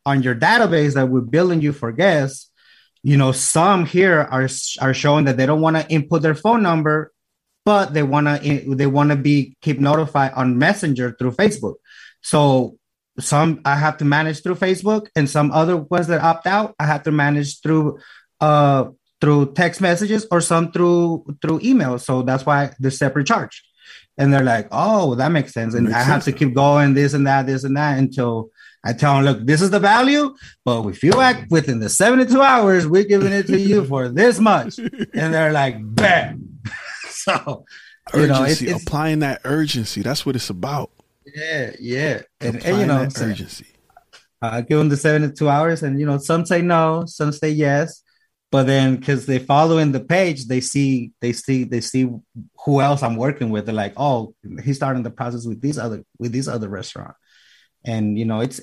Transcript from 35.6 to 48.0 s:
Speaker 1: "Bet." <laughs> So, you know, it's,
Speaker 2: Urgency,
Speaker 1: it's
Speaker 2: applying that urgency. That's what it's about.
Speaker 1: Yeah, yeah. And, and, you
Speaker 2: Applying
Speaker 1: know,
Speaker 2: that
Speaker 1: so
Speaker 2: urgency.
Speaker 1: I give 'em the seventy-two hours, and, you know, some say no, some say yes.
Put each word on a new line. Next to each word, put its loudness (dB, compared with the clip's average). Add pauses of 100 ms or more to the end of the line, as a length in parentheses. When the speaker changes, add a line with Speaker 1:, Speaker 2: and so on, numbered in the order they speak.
Speaker 1:
"Bet." 0 (280)
<laughs> -12 (520)
So, -4 (480)
you 4
know, 2
it's, 0
Speaker 2:
Urgency, -4
Speaker 1:
it's -4
Speaker 2:
applying -2
that -4
urgency. -4
That's -6
what -2
it's -8
about. -8 (340)
Speaker 1:
Yeah, -8 (100)
yeah. -4 (200)
And, -4
and, -12
you 0
Speaker 2:
Applying 0
Speaker 1:
know, 2
Speaker 2:
that -2
Speaker 1:
so -6
Speaker 2:
urgency. -8 (760)
Speaker 1:
I -4
give 0
'em 2
the 2
seventy-two 0
hours, 0
and, -4
you -2
know, -2
some -2
say 0
no, 0
some -4
say -4
yes. -2 (480)